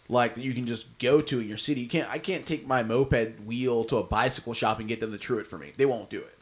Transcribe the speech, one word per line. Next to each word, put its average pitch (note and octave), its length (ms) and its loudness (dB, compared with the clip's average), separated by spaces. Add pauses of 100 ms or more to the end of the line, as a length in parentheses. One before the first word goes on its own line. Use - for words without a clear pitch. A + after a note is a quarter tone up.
like, A#2+ 260 4
that A#2 80 -8
you C3 120 -2
can B2 120 -2
just A#2 340 -6
go C#3 200 6
to C#3+ 200 0
in G#2+ 80 -4
your G#2 100 -6
city. C#3+ 220 -2
You A#2+ 80 -6
can't, D#3 200 0
I C3+ 100 -4
can't F3+ 280 -4
take D#3 200 -4
my B2+ 180 2
moped A2+ 600 2
wheel A#2+ 400 0
to A#2+ 120 0
a G#2 80 2
bicycle A#2+ 500 0
shop A2 240 2
and A2 100 -6
get A2+ 120 -4
them A2 120 -4
to G#2 60 -10
true B2 200 -2
it C3 100 -6
for F2 100 -12
me. D2 180 -14
They C#3 100 6
won't A2+ 220 0
do G2+ 120 -8
it. - 220 -18